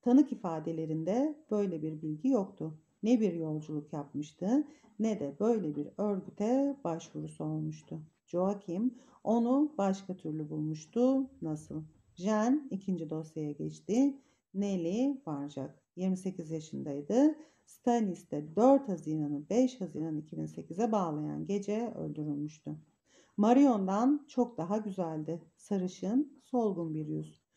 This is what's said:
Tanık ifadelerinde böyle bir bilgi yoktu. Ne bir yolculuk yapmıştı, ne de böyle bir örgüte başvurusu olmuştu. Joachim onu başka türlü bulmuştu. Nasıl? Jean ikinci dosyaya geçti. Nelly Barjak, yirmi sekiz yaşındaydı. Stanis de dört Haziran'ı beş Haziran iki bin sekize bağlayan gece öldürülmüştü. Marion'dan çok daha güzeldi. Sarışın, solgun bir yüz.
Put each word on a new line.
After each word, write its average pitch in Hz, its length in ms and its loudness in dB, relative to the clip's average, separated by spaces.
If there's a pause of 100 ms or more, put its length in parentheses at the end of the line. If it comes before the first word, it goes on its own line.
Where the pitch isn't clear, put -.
Tanık 262 300 6
ifadelerinde 165 1040 -2 (160)
böyle 190 300 0
bir 156 200 -4
bilgi 156 280 -2
yoktu. 190 500 0 (240)
Ne 226 160 4
bir 196 140 2
yolculuk 156 600 -4
yapmıştı, 160 760 -2 (320)
ne 220 200 0
de 143 200 -4
böyle 202 360 2
bir 147 120 -6 (100)
örgüte 214 840 0
başvurusu 156 600 -6
olmuştu. 156 580 -6 (240)
Joachim 196 720 -2 (280)
onu 247 540 2
başka 190 400 0
türlü 156 320 -6
bulmuştu. 226 800 0 (120)
Nasıl? 156 420 -6 (320)
Jean 220 560 2
ikinci 180 380 -4
dosyaya 156 420 -6
geçti. 202 680 0 (360)
Nelly 202 720 0
Barjak, 143 580 -8 (120)
yirmi 185 220 0
sekiz 180 340 -8
yaşındaydı. 156 840 2 (300)
Stanis 220 680 -2
de 156 240 -6
dört 269 340 6
Haziran'ı 151 600 -4
beş 247 320 2
Haziran 156 360 -4
iki 151 200 -10
bin 156 80 -4
sekize 170 460 -4
bağlayan 151 540 -2
gece 202 480 -2
öldürülmüştü. 151 840 -6 (600)
Marion'dan 240 920 4
çok 240 300 -2
daha 170 200 -2
güzeldi. 165 640 -4 (160)
Sarışın, 196 840 -2
solgun 185 500 -2
bir 156 140 -4
yüz. 156 340 -8 (160)